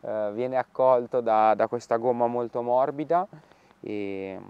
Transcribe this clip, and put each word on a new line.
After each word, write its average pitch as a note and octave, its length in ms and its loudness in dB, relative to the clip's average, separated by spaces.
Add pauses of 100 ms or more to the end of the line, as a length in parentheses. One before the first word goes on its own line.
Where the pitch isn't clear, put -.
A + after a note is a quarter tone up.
eh, G#2+ 320 -4
viene B2+ 240 -4
accolto B2+ 640 2
da, A2 320 4
da G#2+ 140 2
questa A#2+ 300 -2
gomma A#2+ 280 2
molto A#2+ 380 -4
morbida C#3+ 640 0 (540)
e G2 580 -8 (100)